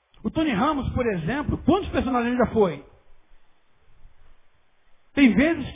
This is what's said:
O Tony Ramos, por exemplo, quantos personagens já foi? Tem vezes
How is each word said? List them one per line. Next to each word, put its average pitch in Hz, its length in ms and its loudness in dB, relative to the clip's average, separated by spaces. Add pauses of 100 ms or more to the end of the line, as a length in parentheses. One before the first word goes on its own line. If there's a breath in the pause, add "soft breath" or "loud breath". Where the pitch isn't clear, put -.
(260)
O 214 60 -6
Tony 311 200 -2
Ramos, 254 400 0
por 247 160 -2
exemplo, 208 520 -4
quantos 359 320 0
personagens 247 460 -2
já 247 100 4
foi? 185 380 0 (2250)
Tem 269 220 6
vezes 285 420 0